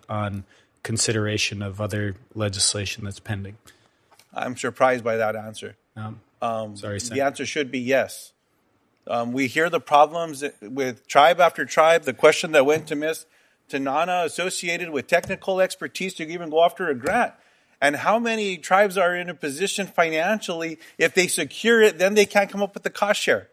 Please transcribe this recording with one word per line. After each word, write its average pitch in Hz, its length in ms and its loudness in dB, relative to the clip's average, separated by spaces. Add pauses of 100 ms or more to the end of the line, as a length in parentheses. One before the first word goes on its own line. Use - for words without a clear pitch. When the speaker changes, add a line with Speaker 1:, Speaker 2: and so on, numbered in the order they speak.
Speaker 1:
on 101 380 -6 (380)
consideration 107 800 -2
of 101 200 -8
other 104 340 -4 (180)
legislation 104 680 -4
that's 101 160 -10
pending. 98 380 -10 (760)
Speaker 2:
I'm 123 220 -6
surprised 127 480 0
by 113 140 0
that 110 180 -2
answer. 107 400 -14 (200)
Speaker 1:
Um, 110 260 -12 (200)
Speaker 2:
Um, 110 360 -6
Speaker 1:
sorry, 104 200 -8
Speaker 2:
the - 40 -6
Speaker 1:
Senator. 120 240 -2
Speaker 2:
answer 139 200 -4
should 135 260 -4
be 131 80 -4
yes. 123 540 -2 (720)
Um, 120 240 -4
we 131 160 0
hear 160 220 0
the 165 100 -2
problems 151 640 2 (180)
with 127 460 -6
tribe 160 320 6
after 165 260 2
tribe. 160 380 4
The 127 100 -4
question 156 380 4
that 143 140 6
went 156 220 2
to 156 80 -6
Miss 156 300 -6 (440)
Tanana 156 560 0
associated 175 640 -6
with 139 180 -6
technical 185 520 0
expertise 180 560 -4
to 160 120 -8
even 170 220 -10
go 156 140 4
after 175 260 0
a 139 60 -2
grant. 180 380 -2 (460)
And 147 160 2
how 185 220 0
many 220 400 -2
tribes 190 400 2
are 180 180 2
in 175 140 -6
a 165 60 -12
position 170 520 -4
financially, 165 920 -2 (180)
if 160 160 2
they 180 140 4
secure 220 540 2
it, 180 180 6
then 196 160 2
they 208 100 8
can't 202 240 2
come 202 140 -4
up 196 100 -4
with - 100 -16
the - 60 -4
cost 208 320 0
share? 113 320 0